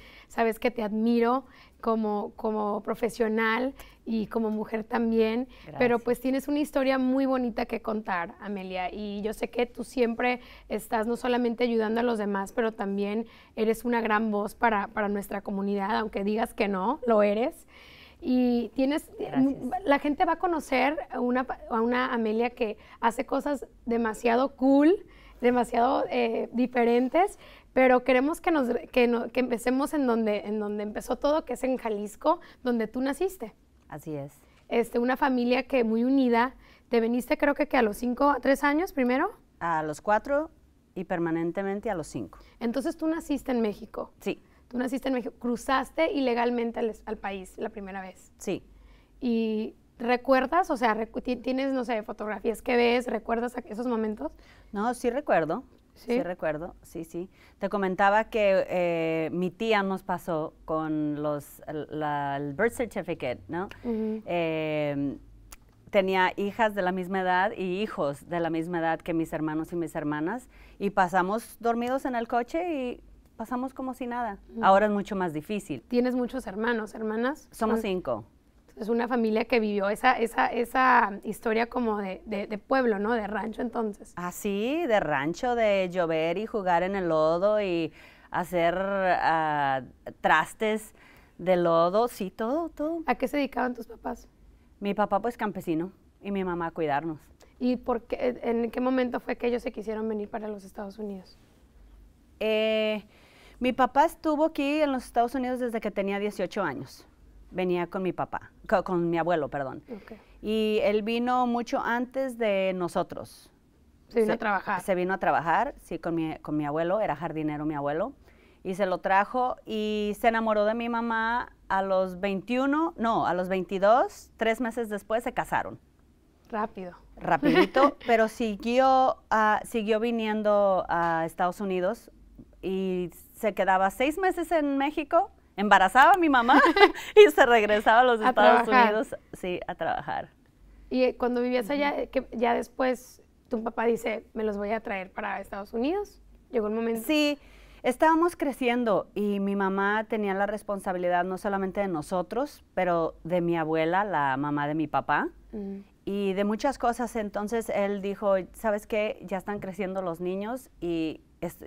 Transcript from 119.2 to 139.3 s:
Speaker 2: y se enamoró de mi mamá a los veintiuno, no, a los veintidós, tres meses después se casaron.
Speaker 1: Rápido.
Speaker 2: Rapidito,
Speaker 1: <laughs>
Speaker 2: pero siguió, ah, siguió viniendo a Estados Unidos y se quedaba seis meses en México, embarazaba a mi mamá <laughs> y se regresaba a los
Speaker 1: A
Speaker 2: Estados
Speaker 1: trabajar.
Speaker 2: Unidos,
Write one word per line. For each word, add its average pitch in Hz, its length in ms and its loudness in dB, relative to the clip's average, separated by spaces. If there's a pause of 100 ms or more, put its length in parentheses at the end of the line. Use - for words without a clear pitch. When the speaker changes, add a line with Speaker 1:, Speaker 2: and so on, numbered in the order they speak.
Speaker 2:
y 214 540 -4
se 233 80 4
enamoró 220 380 2
de 214 80 2
mi 233 160 -6
mamá 233 640 -2 (160)
a 190 120 2
los 185 380 0
veintiuno, 254 800 0
no, 226 280 0
a 170 80 2
los 180 140 -2
veintidós, 196 880 2
tres 226 220 0
meses 233 300 -4
después 214 340 -4
se 247 100 -6
casaron. 143 460 -4 (680)
Speaker 1:
Rápido. 208 440 -6 (240)
Speaker 2:
Rapidito, 254 840 4
Speaker 1:
<laughs> - 60 -16
Speaker 2:
pero 220 200 4
siguió, 247 920 2 (120)
ah, 214 360 4
siguió 220 340 0
viniendo 214 920 2
a 170 360 2
Estados 180 360 -2
Unidos 190 500 -2 (500)
y 185 500 -2 (240)
se 208 180 -2
quedaba 190 380 2
seis 294 260 0
meses 370 340 0
en 285 260 2
México, 311 520 0 (260)
embarazaba 208 600 8
a - 20 4
mi 330 100 4
mamá 254 320 6
<laughs> - 560 6
y 415 160 12
se 285 140 8
regresaba 220 560 6
a - 20 10
los 240 160 4
Speaker 1:
A 233 100 2
Speaker 2:
Estados 240 360 8
Speaker 1:
trabajar. 226 280 6
Speaker 2:
Unidos, - 220 -2 (180)